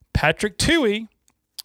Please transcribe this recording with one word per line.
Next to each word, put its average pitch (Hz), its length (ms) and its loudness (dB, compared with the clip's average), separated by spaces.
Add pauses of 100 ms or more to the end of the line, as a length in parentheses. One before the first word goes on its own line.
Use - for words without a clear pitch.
(120)
Patrick 165 460 -2
Tuohy, 226 500 0 (580)